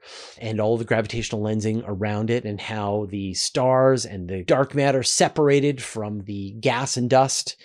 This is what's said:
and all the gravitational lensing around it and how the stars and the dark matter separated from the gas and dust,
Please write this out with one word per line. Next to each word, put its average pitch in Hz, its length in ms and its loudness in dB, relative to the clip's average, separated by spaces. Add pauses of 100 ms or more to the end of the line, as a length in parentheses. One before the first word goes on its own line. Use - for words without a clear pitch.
(380)
and 110 220 -4
all 110 160 2
the 117 80 -4
gravitational 110 600 -2
lensing 110 420 0
around 104 420 -2
it 120 160 0
and 104 160 -6
how 104 480 -2
the 98 260 -6
stars 131 680 2
and 95 240 -8
the 95 140 -4
dark 135 320 2
matter 139 300 2
separated 143 760 2
from 104 420 -8
the 101 360 -8
gas 123 380 -2
and 123 120 0
dust, 131 560 2